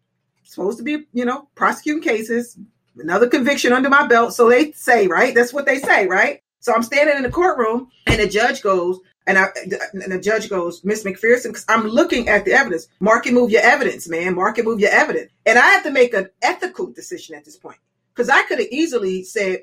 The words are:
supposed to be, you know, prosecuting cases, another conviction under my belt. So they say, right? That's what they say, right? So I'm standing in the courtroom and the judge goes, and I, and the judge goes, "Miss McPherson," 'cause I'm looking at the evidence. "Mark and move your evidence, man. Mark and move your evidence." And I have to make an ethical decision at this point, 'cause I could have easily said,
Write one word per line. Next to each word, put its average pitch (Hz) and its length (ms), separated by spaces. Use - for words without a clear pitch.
supposed 196 360
to 233 40
be, 302 300
you 240 120
know, 262 300
prosecuting 277 460
cases, 233 560
another 208 300
conviction 269 440
under 254 180
my 285 180
belt. 233 260
So 233 160
they 294 220
say, 233 360
right? 214 280
That's 240 180
what 285 140
they 269 100
say, 269 300
right? 214 340
So 233 140
I'm 226 80
standing 285 360
in 269 60
the 240 60
courtroom 262 600
and 220 120
the 208 80
judge 226 360
goes, 185 360
and 190 100
I, 190 120
and 190 180
the 185 80
judge 208 300
goes, 175 340
"Miss 214 200
McPherson," 220 500
'cause - 160
I'm 220 180
looking 269 420
at 202 160
the 185 80
evidence. 220 340
"Mark 220 280
and 247 80
move 240 160
your 220 100
evidence, 247 480
man. 170 240
Mark 202 240
and 220 100
move 226 120
your 196 100
evidence." 214 400
And 226 140
I 285 100
have 381 140
to 302 80
make 247 240
an 190 140
ethical 294 460
decision - 480
at 143 100
this 151 100
point, - 220
'cause 240 120
I 285 160
could 330 160
have 208 120
easily 226 520
said, 190 400